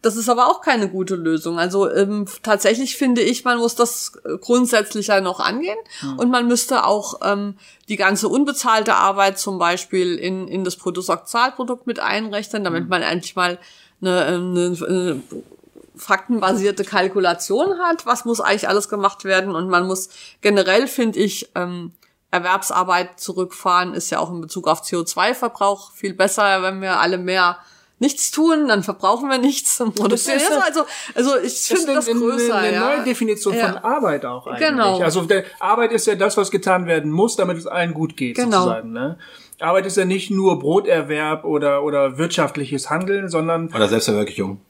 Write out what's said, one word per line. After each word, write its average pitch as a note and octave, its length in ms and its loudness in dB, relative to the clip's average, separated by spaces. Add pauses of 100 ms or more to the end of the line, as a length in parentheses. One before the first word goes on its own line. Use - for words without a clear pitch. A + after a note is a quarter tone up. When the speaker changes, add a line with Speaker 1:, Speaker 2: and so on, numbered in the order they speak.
Speaker 1:
Das A3+ 140 0
ist A3+ 120 -4
aber B3 200 4
auch F4+ 120 2
keine A#3 280 0
gute F#3 260 -4
Lösung. E3 440 -2
Also, F3+ 320 2
ähm, G3+ 360 0 (160)
tatsächlich A3 540 0
finde B3 260 2
ich, A#3 220 0
man A#3+ 140 0
muss A#3 160 0
das - 380 -2 (280)
grundsätzlicher G#3+ 800 2
noch F#3 200 -4
angehen E4+ 380 -4 (220)
Speaker 2:
Hm. C4+ 180 -8
Speaker 1:
und A#3+ 120 2
man A#3+ 180 2
müsste A#3+ 380 2
auch, G#3 360 -2
ähm, G3+ 320 -2 (340)
die G#3+ 80 -4
ganze G3+ 320 0
unbezahlte A3+ 680 0
Arbeit G3 440 2
zum F#3+ 200 -6
Beispiel F3+ 580 -2
in, F#3 300 -6
in F#3+ 180 -6
das F3+ 120 -6
Bruttosozialprodukt A#3 1120 -4
mit A#3 100 -4
einrechnen, G#3 640 -4
damit E3+ 220 -2
Speaker 2:
Hm. E3+ 40 -8
Speaker 1:
man F3+ 140 0
endlich - 320 -4
mal F3+ 240 0 (420)
eine, F#3 260 2
eine, F3+ 500 0 (120)
eine F3+ 340 0 (760)
faktenbasierte G3+ 880 0
Kalkulation G3 960 0
hat, E4+ 260 0
was A#3 180 0
muss A3+ 160 -2
eigentlich G3+ 280 0
alles G3+ 200 0
gemacht G3+ 360 -2
werden. F#3+ 300 0
Und F3+ 140 -2
man F3+ 180 2
muss F#3 220 -4 (320)
generell, G3+ 460 4
finde A#3 320 0
ich, G3 360 -2
ähm, F3 380 -6 (380)
Erwerbsarbeit F3+ 880 0
zurückfahren, F3+ 760 -2
ist - 160 -6
ja - 100 -2
auch E3 100 -2
in E3+ 100 -8
Bezug D#3+ 280 -6
auf D#3+ 140 0
C - 140 -6
O E3+ 60 -2
zwei G3 320 0
Verbrauch G#3 580 -2
viel F#3+ 220 -8
besser, F#3+ 480 2
wenn F#3+ 180 -4
wir F#3+ 200 0
alle F3+ 180 2
mehr F3+ 400 2 (400)
nichts - 320 0
tun, D4+ 380 2
dann G3+ 140 2
verbrauchen G#3+ 460 0
wir C4 80 2
nichts C4 440 0
und A3+ 140 -2
produzieren. A3+ 440 0
Speaker 2:
Das D#4+ 100 2
ist D4 160 2
Speaker 1:
Also, D#4+ 160 0 (340)
also, B3+ 200 2
also - 100 0
ich B3 100 -4
Speaker 2:
das - 120 -4
Speaker 1:
finde E4 260 0
Speaker 2:
ist C4+ 40 2
Speaker 1:
das A#3 120 0
Speaker 2:
eine, A#3 120 2
Speaker 1:
größer, A#3+ 340 2
Speaker 2:
eine G#3 180 2
Speaker 1:
ja. G#3 80 0 (160)
Speaker 2:
neue A#3+ 80 -4
Definition A3 500 0
Speaker 1:
Ja. A#3 180 2
Speaker 2:
von F#3+ 60 -8
Arbeit A3 460 0
auch B2 220 -8
eigentlich. - 240 -2
Speaker 1:
Genau. G3+ 300 2
Speaker 2:
Also E3+ 220 2
der F3+ 220 2 (140)
Arbeit A3+ 340 2
ist A3+ 140 2
ja G#3 80 2
das, G3+ 240 2
was G3 120 0
getan F#3 360 2
werden D#3 240 0
muss, G3 260 2
damit F3+ 220 0
es E3+ 80 -12
allen E3+ 260 -2
gut D#3 240 -4
geht, A#3 200 -4
Speaker 1:
Genau. A#3 220 2
Speaker 2:
sozusagen, A2+ 340 0
ne? C#3 260 -6 (420)
Arbeit F#3 240 2
ist G3 140 -2
ja F#3 80 2
nicht F#3+ 240 -2
nur F#3+ 300 4
Broterwerb D#3 840 0
oder, C#3+ 380 2
oder C#3 340 0
wirtschaftliches D3 720 -2
Handeln, F#3+ 400 -2
sondern E3 460 -2
Speaker 3:
Oder G#2+ 140 4
Selbstverwirklichung. G#2 800 -2